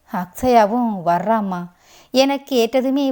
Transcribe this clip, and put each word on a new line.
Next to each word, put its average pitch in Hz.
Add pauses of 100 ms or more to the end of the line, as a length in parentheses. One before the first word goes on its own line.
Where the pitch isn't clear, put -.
(120)
"அக்ஷயாவும் 226 (140)
வர்றாமா?" 180 (520)
என 269
கேட்டதுமே 262